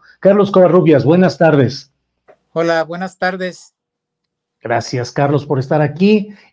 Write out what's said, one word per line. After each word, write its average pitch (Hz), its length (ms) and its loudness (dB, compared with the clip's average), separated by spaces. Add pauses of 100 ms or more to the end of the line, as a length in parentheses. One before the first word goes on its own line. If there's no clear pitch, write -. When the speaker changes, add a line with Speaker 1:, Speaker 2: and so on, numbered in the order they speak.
(200)
Speaker 1:
Carlos 202 300 2
Covarrubias, 165 560 4
buenas 175 320 2
tardes. 147 520 0 (600)
Speaker 2:
Hola, 165 320 -2
buenas 175 320 -10
tardes. 185 580 -8 (840)
Speaker 1:
Gracias, 117 500 -6
Carlos, 143 360 -2
por 131 120 -4
estar 151 220 -2
aquí, 196 540 0 (180)